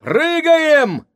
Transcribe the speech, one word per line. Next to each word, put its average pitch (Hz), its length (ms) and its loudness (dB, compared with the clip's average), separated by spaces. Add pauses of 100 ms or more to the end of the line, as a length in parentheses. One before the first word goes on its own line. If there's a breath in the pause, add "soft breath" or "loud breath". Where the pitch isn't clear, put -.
Прыгаем! 311 1080 0